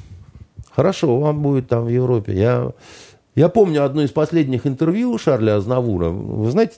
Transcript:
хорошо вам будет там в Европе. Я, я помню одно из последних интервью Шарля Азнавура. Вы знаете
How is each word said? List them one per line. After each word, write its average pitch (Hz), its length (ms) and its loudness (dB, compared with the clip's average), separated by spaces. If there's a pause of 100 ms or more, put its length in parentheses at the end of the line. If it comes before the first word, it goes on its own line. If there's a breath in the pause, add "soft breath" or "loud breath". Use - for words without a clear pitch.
(760 loud breath)
хорошо 147 420 0
вам 147 240 0
будет 139 280 0
там 117 160 0
в 117 40 -4
Европе. 120 460 0
Я, 123 380 0 (640 loud breath)
я 160 140 4
помню 175 340 2
одно 139 180 0
из 143 80 0
последних 151 560 0
интервью 175 540 0
Шарля 110 380 2
Азнавура. 104 520 0
Вы 104 400 -4
знаете 196 280 0